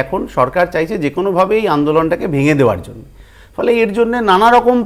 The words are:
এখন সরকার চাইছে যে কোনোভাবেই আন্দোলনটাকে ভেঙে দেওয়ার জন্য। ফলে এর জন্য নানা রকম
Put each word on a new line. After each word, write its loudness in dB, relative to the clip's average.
এখন -4
সরকার 0
চাইছে -4
যে -2
কোনোভাবেই 0
আন্দোলনটাকে 0
ভেঙে 0
দেওয়ার 2
জন্য। -18
ফলে 0
এর -2
জন্য 0
নানা 4
রকম 2